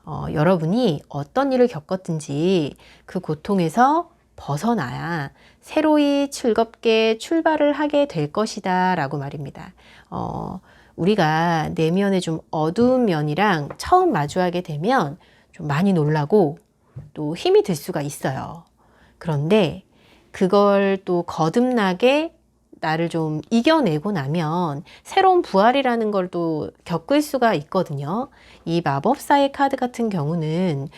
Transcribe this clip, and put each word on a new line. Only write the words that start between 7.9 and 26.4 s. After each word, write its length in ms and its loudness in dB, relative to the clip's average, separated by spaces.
될 240 -4
것이다 600 -2
라고 240 -4
말입니다. 560 -12
어, 480 -8
우리가 800 2
내면의 480 0
좀 200 -6
어두운 540 2
면이랑 720 0
처음 340 2
마주하게 500 -2
되면 560 -2
좀 140 -14
많이 280 2
놀라고 680 2
또 220 -6
힘이 280 4
들 120 -2
수가 260 -6
있어요. 640 -8
그런데 640 0
그걸 760 4
또 180 0
거듭나게 1080 2
나를 280 0
좀 400 -2
이겨내고 600 2
나면 720 -2
새로운 380 4
부활이라는 680 2
걸 160 -2
또 440 -4